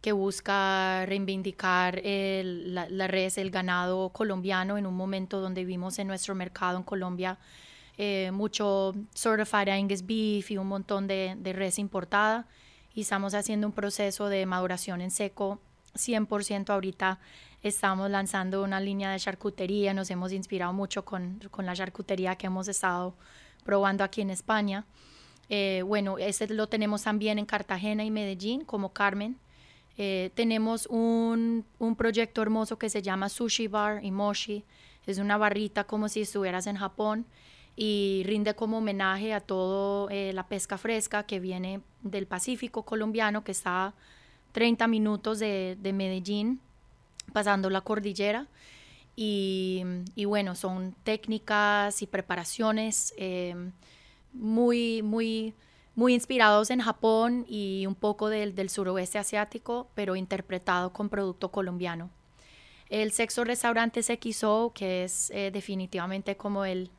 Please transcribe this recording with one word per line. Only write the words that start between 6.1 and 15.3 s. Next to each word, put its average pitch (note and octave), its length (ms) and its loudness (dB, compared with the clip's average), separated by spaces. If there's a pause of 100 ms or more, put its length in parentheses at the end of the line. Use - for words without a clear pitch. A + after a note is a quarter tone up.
mercado F3+ 420 -2
en F#3 60 -6
Colombia, F#3 540 -4 (600)
eh, F#3+ 360 0
mucho G3 600 2 (180)
certified G#3+ 560 2
Angus G3 340 0
beef G#3+ 460 0
y G#3 80 -2
un F#3+ 100 -2
montón G3 400 -2
de, F#3+ 300 -2
de F#3 160 -6
res F#3 240 -2
importada. G#3 680 0 (480)
Y A3 60 -6
estamos G3 340 -2
haciendo G#3 320 0
un G#3 60 -4
proceso G3+ 560 -2
de F#3+ 180 0
maduración F3+ 520 -2
en F3+ 120 -4
seco G3+ 500 -2 (320)